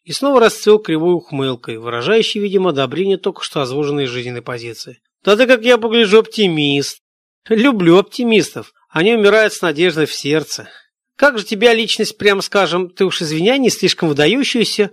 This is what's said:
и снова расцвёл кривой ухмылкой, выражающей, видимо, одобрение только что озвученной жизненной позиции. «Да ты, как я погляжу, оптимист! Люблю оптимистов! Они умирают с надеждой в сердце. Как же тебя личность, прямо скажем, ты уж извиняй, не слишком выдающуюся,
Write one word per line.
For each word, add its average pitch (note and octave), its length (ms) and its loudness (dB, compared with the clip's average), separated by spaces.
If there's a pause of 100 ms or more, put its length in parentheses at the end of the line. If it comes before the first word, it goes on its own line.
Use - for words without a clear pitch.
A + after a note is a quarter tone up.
и E3+ 100 -14
снова C4+ 280 2
расцвёл G#3+ 380 4
кривой E3+ 360 0
ухмылкой, C3+ 640 -6
выражающей, A#2+ 640 -2
видимо, F#3+ 300 0
одобрение D3+ 480 -2
только F#3+ 240 -8
что - 180 -6
озвученной C#3+ 460 -4
жизненной B2 360 -8
позиции. A#2+ 580 -14 (220)
«Да G3+ 140 2
ты, B3 100 2
как A#3+ 160 2
я A#3+ 160 4
погляжу, A3 400 2
оптимист! D#3 840 -2 (460)
Люблю G#3 500 4
оптимистов! G3+ 720 -2 (160)
Они F#3+ 260 0
умирают G#3+ 380 4
с - 80 -14
надеждой D#3+ 460 0
в - 80 -8
сердце. - 540 -6 (520)
Как C#4 180 2
же G3 60 -8
тебя A#3 300 2
личность, A3+ 420 -4
прямо G3+ 240 0
скажем, F3+ 480 -2
ты F#3 160 -2
уж - 160 -4
извиняй, E3+ 380 0
не B3+ 100 2
слишком - 400 -2
выдающуюся, G3+ 840 0